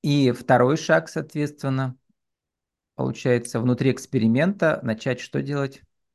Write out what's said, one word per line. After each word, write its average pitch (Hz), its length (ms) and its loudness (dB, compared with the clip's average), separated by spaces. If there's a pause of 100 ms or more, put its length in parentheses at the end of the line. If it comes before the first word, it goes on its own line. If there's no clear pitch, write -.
И 143 280 4
второй 127 460 4
шаг, 165 320 0
соответственно, 143 880 -6 (960)
получается, 123 640 -2
внутри 123 300 2
эксперимента 147 920 0
начать 123 360 -4
что - 240 -6
делать? 139 400 -6 (320)